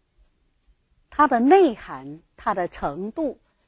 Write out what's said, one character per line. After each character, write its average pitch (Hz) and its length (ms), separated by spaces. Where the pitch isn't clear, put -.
他 294 180
的 233 120
内 294 340
涵， 147 460
他 - 180
的 185 140
程 180 440
度， 302 280